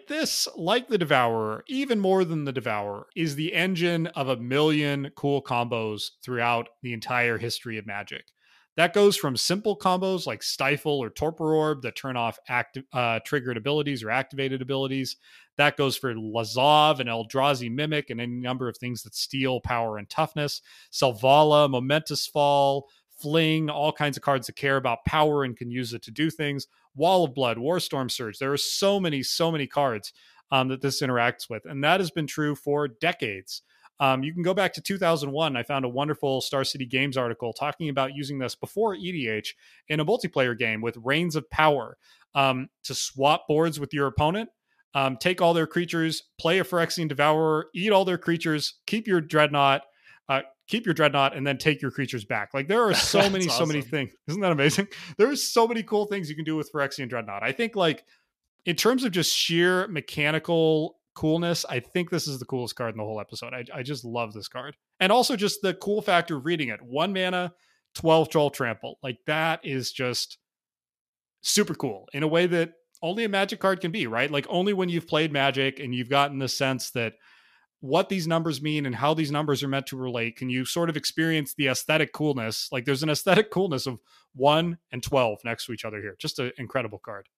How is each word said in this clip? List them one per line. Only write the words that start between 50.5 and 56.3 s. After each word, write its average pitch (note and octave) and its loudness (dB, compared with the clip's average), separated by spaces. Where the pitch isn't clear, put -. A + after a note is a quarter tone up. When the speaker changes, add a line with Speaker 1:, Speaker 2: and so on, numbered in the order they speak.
Speaker 1:
keep A3 -2
your E3 2
Dreadnought, C#3+ 4
and C#3 -4
then C#3 0
take D3+ 0
your C3+ -2
creatures B2+ -6
back. G#2+ -6
Like, C#3 -4
there A3+ 4
are F#3+ 4
Speaker 2:
<laughs> - -
Speaker 1:
so - 2
Speaker 2:
That's G3+ 6
Speaker 1:
many, F#3 0
so E3 2
many D3+ 0
Speaker 2:
awesome. A#2 -10
Speaker 1:
things. C#3 -4
Isn't F3 -4
that F#3 4
amazing? D#3 4
<laughs> - -16
There A3+ 8
are C#4+ -2
so - 4
many A3+ -2
cool G#3 0
things G3 -4